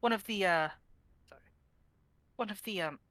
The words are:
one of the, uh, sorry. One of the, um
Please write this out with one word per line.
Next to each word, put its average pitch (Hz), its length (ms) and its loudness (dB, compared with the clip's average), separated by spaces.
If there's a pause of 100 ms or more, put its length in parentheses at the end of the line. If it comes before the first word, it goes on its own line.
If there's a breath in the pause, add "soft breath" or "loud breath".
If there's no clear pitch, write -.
one 233 120 4
of 220 120 0
the, 202 220 0
uh, 165 220 4 (600)
sorry. 135 120 -20 (960)
One 220 140 -4
of 208 120 -10
the, 202 200 -4
um 151 160 -4 (120)